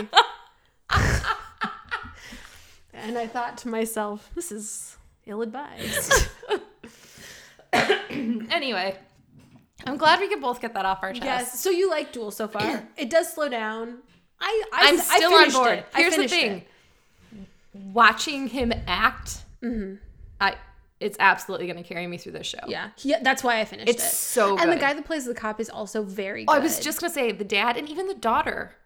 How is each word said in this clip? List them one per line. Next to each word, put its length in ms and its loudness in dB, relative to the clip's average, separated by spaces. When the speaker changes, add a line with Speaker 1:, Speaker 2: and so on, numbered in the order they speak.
Speaker 1:
<laughs> 300 2
And 240 -8
I 100 -4
thought 320 -6
to 100 -10
myself, 680 -4
"This 160 -8
is 460 -12
ill-advised." 1080 -2
<laughs> 60 -20
Speaker 2:
Anyway, 840 -2
I'm 120 -4
glad 220 6
we 80 0
could 140 -2
both 180 -4
get 140 -6
that 120 -2
off 180 0
our 100 -6
chest. 100 -8
Speaker 1:
Yes. 360 -4
So 100 0
you 200 4
like 220 -2
Duel 200 -8
so 160 -6
far? 440 -2
<clears throat> 60 -20
It 120 -6
does 220 2
slow 160 -2
down. 520 -6
I, 220 0
I 160 6
Speaker 2:
I'm 80 6
Speaker 1:
s-, 120 0
I 80 6
Speaker 2:
still 160 6
on 60 10
Speaker 1:
finished 160 6
Speaker 2:
board. 180 6
Speaker 1:
it. 200 -4
I 60 0
Speaker 2:
Here's 160 6
the 120 2
Speaker 1:
finished 60 -2
Speaker 2:
thing. 180 2
Speaker 1:
it. 140 -18
Speaker 2:
Watching 540 6
him 260 0
act, 560 0
Speaker 1:
Mm-hmm. 320 -6
Speaker 2:
I, 140 2
it's 200 -4
absolutely 480 4
gonna 160 -10
carry 240 -8
me 100 -8
through 160 -14
this 140 -10
show. 200 -10
Speaker 1:
Yeah. 300 -6
He, 240 0
that's 220 2
why 160 2
I 60 0
finished 240 -6
Speaker 2:
It's 140 2
Speaker 1:
it. 120 0
Speaker 2:
so 420 2
Speaker 1:
And 140 4
the 40 6
Speaker 2:
good. 60 0
Speaker 1:
guy 140 2
that 100 -10
plays 200 -4
the 100 -4
cop 260 -6
is 80 -6
also 340 -6
very 440 -6
Speaker 2:
Oh, 60 8
I 60 6
was 180 0
Speaker 1:
good. 60 -4
Speaker 2:
just 180 -4
gonna 120 -4
say, 180 0
the 140 -4
dad 320 2
and 120 -8
even 180 -4
the 80 -4
daughter. 600 -2